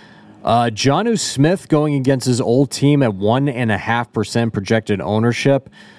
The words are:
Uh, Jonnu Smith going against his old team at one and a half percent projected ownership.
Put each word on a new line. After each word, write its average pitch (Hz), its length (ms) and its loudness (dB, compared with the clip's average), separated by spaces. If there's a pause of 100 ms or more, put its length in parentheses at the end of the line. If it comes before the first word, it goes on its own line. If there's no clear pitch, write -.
(440)
Uh, 120 280 0
Jonnu 165 480 0
Smith 160 480 0
going 151 260 2
against 135 320 0
his 123 160 0
old 123 300 2
team 143 320 2
at 110 100 0
one 110 340 0
and 120 240 -2
a 101 60 2
half 117 340 -4
percent 117 420 -2
projected 104 460 -2
ownership. 113 680 0 (280)